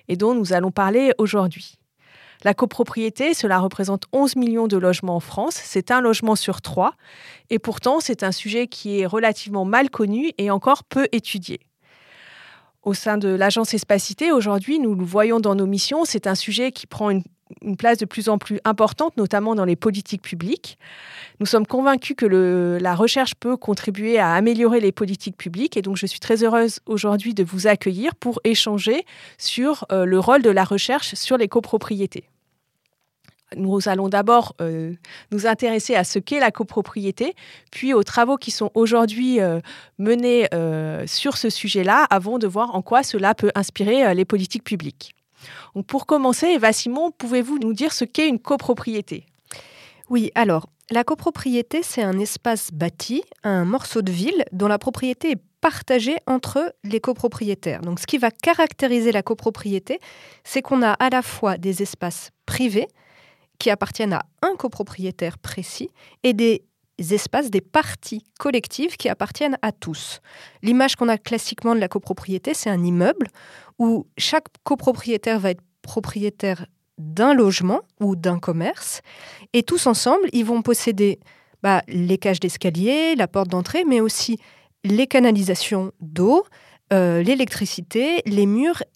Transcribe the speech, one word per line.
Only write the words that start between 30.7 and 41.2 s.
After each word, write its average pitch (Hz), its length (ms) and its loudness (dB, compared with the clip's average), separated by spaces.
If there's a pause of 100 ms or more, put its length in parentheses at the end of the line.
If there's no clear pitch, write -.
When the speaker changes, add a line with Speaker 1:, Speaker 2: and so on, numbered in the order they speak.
Speaker 1:
sur 262 240 0
les 214 100 2
copropriétés. 208 800 -2 (1300)
Nous 190 340 0
allons 196 200 0
d'abord, 208 520 2
euh, 165 340 -6 (360)
nous 208 160 -2
intéresser 226 480 0
à 185 80 4
ce - 160 -2
qu'est 285 220 -2
la 240 100 4
copropriété, 208 840 -4 (340)
puis 262 240 -2
aux 208 80 6
travaux 247 360 2
qui - 120 -10
sont 208 240 -4
aujourd'hui, 233 640 2
euh, 170 200 0 (380)
menés, 240 540 2
euh, 156 540 -4
sur - 300 -4